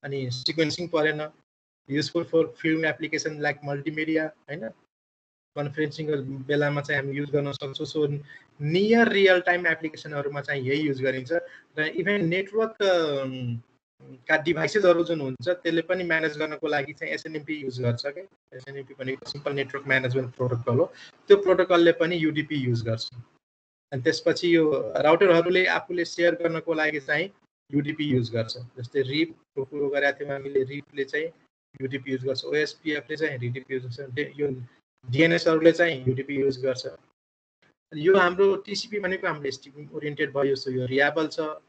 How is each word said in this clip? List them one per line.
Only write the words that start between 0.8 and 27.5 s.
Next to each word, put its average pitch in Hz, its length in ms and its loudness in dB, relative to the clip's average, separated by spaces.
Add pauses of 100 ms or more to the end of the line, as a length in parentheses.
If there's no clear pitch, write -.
परेन, 151 420 0 (600)
युजफुल 151 340 -2
फर 165 220 4
फिल्म 160 380 0
एप्लिकेसन 151 560 -4
लाइक 147 240 -2
मल्टिमिडिया, 156 600 -2
होइन? 156 420 -10 (880)
कन्फरेन्सिङको 147 680 -2
बेलामा 143 580 0
चाहिँ 143 220 -2
हामी 139 140 -4
युज 143 140 -4
गर्न 143 220 0
सक्छौँ। 139 340 -8
So, 147 380 -2 (360)
near 208 480 4
real 185 320 6
time 175 260 2
एप्लिकेसनहरूमा 151 760 -4
चाहिँ 139 220 -4
यही 139 200 0
युज 135 200 -2
गरिन्छ। 131 300 -2 (460)
र - 20 -2
इभन 175 460 0
network, 202 560 -2
अम, 135 800 0 (400)
का 135 400 -2
डिभाइसेसहरू 170 600 4
जुन 170 160 -2
हुन्छ, 131 280 -6
त्यसले 170 340 0
पनि 180 220 -2
manage 160 320 0
गर्नको 151 300 -4
लागि 147 260 -2
चाहिँ 156 220 -8
एसएनएमपी 156 400 -8
युज 131 260 -8
गर्छ 120 260 -2
के। 143 140 -8 (360)
एसएनएमपी 135 380 -14
भनेको 131 360 -8
simple 147 220 -6
network 139 340 -6
management 127 480 0
protocol 120 440 0
हो, - 160 0 (320)
त्यो 202 100 10
प्रोटोकलले 180 560 4
पनि 170 240 0
युडिपी 151 400 -2
युज 123 260 0
गर्छ। 113 320 -6 (800)
अनि 131 100 -6
त्यसपछि 165 540 2
यो 151 400 2
राउटरहरूले 170 680 6
आफूले 170 380 -2
share 170 300 0
गर्नको 165 400 -2
लागि 156 260 -2
चाहिँ 151 300 -2 (420)